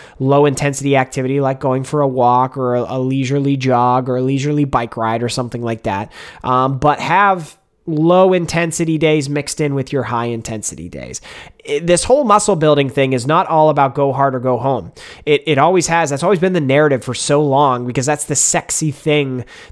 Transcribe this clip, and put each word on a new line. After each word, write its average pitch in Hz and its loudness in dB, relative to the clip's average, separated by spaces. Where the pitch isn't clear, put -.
low 139 4
intensity 139 0
activity 131 -2
like 135 -2
going 131 -2
for 151 -2
a 143 2
walk 127 2
or 123 -2
a, 123 -4
a - -2
leisurely 135 0
jog 127 2
or 127 -2
a 127 -2
leisurely 139 0
bike 127 -2
ride 113 -2
or 120 -2
something 120 -6
like 117 -6
that. 104 -6
Um, 131 0
but 147 0
have 180 0
low 175 4
intensity 165 -2
days 156 2
mixed 143 -6
in 147 0
with 135 -4
your 131 -2
high 117 -4
intensity 113 -8
days. 64 -14
I, 147 -2
this 170 2
whole 277 4
muscle 208 2
building 147 2
thing 135 0
is 127 -2
not 160 2
all 156 4
about 139 0
go 139 0
hard 135 0
or - -6
go 123 0
home. 123 -4
It, 147 2
it 151 2
always 165 4
has. 165 0
That's 139 -4
always 180 2
been 185 2
the 180 0
narrative 139 2
for 127 -6
so 147 0
long, 135 2
because 123 -4
that's 151 -2
the 143 -4
sexy - -2
thing 139 -2